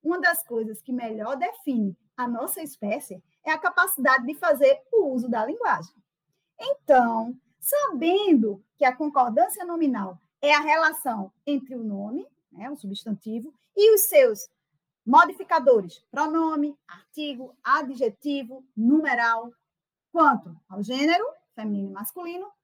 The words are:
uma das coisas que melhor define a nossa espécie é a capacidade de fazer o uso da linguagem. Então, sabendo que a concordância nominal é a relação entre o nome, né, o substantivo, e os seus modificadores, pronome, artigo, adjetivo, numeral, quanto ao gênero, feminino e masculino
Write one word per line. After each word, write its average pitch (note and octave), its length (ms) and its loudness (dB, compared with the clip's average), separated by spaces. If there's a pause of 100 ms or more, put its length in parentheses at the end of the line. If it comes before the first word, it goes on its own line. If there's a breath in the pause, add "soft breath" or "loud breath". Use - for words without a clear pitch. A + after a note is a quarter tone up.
uma E4+ 160 -2
das E4+ 240 -2
coisas A3 380 -8
que B3+ 120 -8
melhor A3+ 420 -6
define A#3+ 640 -4 (180)
a B3 120 -6
nossa A#3+ 340 -6
espécie G#3+ 600 -10 (200)
é D4+ 80 -6
a D#4 60 -2
capacidade D4 680 0
de C#4+ 100 -6
fazer C#4+ 460 4 (100)
o G#4 160 4
uso B3+ 200 -4
da A3+ 180 -2
linguagem. E4+ 500 -4 (640)
Então, A#3+ 760 2 (240)
sabendo E4+ 1040 0 (140)
que C#4+ 80 0
a B3+ 100 2
concordância D4+ 680 0
nominal B3+ 540 -2 (220)
é D4 120 2
a D4 80 4
relação D4+ 680 -2 (140)
entre C4+ 300 -6
o A#3 80 -10
nome, G#3+ 440 -8 (240)
né, G3+ 180 -14
o D4 80 -12
substantivo, A3 760 -10 (220)
e G#4+ 200 8
os G4 60 2
seus B3+ 460 4 (580)
modificadores, C4+ 1040 4
pronome, D4+ 680 -2 (100)
artigo, C4 760 -14
adjetivo, C4 1000 -4 (120)
numeral, A#3+ 760 0 (600)
quanto C4 440 2 (140)
ao G3 140 -10
gênero, D4+ 420 0 (300)
feminino G3+ 340 -6
e F#3+ 40 -14
masculino F4 540 -12 (160)